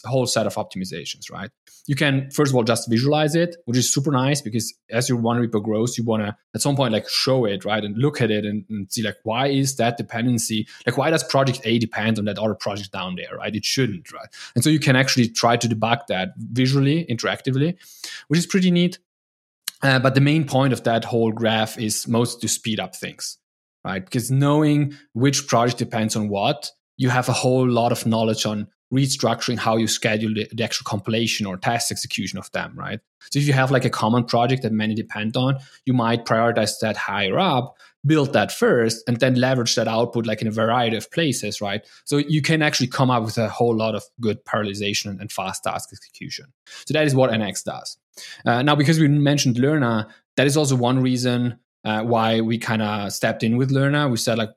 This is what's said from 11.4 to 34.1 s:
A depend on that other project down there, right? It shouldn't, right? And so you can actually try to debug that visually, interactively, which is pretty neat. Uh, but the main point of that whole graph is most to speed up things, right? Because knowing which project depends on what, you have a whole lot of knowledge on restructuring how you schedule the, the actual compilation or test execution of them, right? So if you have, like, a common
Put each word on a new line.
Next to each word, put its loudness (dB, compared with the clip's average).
A 2
depend 0
on -2
that -4
other 0
project -8
down -8
there, -12
right? -6
It -4
shouldn't, -4
right? -16
And 2
so 4
you 4
can 4
actually 4
try 2
to 0
debug 0
that -2
visually, 0
interactively, -2
which 2
is -2
pretty 2
neat. 2
Uh, 4
but 2
the 6
main 4
point 2
of -2
that 2
whole 0
graph 0
is -4
most 0
to -4
speed -4
up -8
things, -12
right? -6
Because -4
knowing 4
which 0
project 2
depends -2
on -2
what, -2
you 0
have 2
a 2
whole 2
lot 2
of -2
knowledge 2
on -4
restructuring 0
how 0
you 2
schedule -2
the, -4
the -4
actual -4
compilation -2
or -6
test -2
execution -6
of -14
them, -6
right? -10
So 0
if 2
you 4
have, 4
like, 4
a 0
common 2